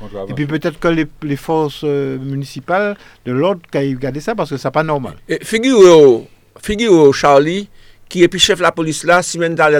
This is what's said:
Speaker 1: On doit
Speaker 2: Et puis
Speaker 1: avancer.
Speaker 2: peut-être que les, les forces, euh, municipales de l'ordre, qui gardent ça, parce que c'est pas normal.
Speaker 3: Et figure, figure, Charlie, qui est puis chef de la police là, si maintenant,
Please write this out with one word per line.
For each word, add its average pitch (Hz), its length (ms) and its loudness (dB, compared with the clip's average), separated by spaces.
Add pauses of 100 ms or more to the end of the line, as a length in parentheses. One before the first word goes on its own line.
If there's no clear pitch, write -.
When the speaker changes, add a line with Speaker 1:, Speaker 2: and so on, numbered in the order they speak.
Speaker 1:
On 208 60 -16
doit 101 200 -10
Speaker 2:
Et 160 60 -10
puis 143 100 -6
Speaker 1:
avancer. 151 140 -4
Speaker 2:
peut-être 160 200 -6
que 175 100 -2
les, 160 180 0 (160)
les 143 140 -4
forces, 156 460 -4
euh, 139 360 -4
municipales 139 800 -6 (260)
de 123 80 -6
l'ordre, 165 300 -2 (100)
qui 139 220 -4
gardent 135 260 -8
ça, 220 140 -6
parce 180 160 -6
que - 80 -8
c'est 139 120 -6
pas 151 120 -2
normal. 139 320 -6 (160)
Speaker 3:
Et 160 120 -4
figure, 180 840 6 (340)
figure, 190 540 2
Charlie, 156 560 2 (360)
qui 180 160 -2
est 170 60 6
puis 185 100 -6
chef 175 200 0
de 175 60 -2
la 170 80 0
police 160 320 -6
là, 175 180 2
si - 160 -8
maintenant, 165 300 0 (120)